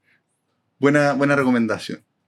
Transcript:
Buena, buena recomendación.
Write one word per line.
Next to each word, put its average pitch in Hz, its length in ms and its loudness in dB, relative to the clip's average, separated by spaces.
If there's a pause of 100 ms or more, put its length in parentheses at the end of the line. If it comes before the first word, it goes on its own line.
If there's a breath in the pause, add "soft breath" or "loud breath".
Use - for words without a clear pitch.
(760)
Buena, 143 360 2
buena 139 240 0
recomendación. 117 640 -2 (260)